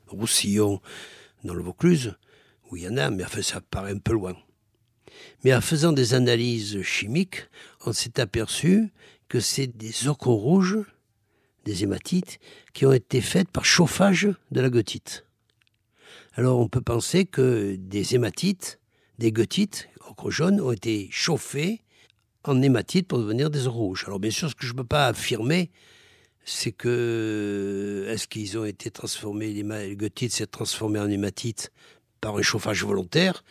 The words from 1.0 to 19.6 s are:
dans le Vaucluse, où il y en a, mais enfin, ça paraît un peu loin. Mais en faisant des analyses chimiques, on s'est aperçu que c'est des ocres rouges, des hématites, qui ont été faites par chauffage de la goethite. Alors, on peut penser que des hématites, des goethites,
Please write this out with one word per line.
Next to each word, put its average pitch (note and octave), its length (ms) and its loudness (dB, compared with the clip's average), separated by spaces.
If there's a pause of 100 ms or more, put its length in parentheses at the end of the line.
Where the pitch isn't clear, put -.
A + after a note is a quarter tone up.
dans F2 120 -8
le E2+ 80 -6
Vaucluse, B2+ 520 2 (540)
où F2 60 -10
il E2+ 80 -10
y F2+ 60 -8
en A#2+ 80 -2
a, C#3 120 0
mais F#2 140 -2
enfin, - 180 -6
ça - 200 -6
paraît G2 320 -6
un G2+ 40 -4
peu - 140 -2
loin. F#2 240 -2 (1080)
Mais C3 100 8
en D#3 80 6
faisant E3 320 2
des B2+ 220 2
analyses A#2 680 2
chimiques, B2+ 640 -2 (400)
on A#2+ 80 -2
s'est - 260 -4
aperçu D3+ 680 2 (400)
que B2 100 0
c'est C3+ 280 -2
des A#2 400 -6
ocres C3 240 0
rouges, F3+ 460 4 (880)
des G2+ 180 -2
hématites, - 560 -2 (340)
qui - 120 2
ont C3+ 60 8
été B2+ 300 -2
faites - 280 0
par - 140 -4
chauffage F#3 640 4 (240)
de B2+ 80 0
la B2+ 100 4
goethite. - 560 -2 (1080)
Alors, B2 260 4
on A2+ 80 4
peut B2 140 0
penser A#2 440 0
que A2+ 520 2
des F#2+ 380 -2
hématites, B2 640 -2 (380)
des A2+ 140 2
goethites, - 560 0 (220)